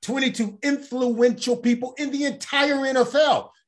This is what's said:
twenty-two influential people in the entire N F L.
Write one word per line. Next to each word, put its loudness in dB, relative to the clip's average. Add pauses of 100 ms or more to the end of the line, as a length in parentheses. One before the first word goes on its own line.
twenty-two -2
influential 0
people 0
in -4
the -2
entire 0
N 0
F 2
L. 2 (140)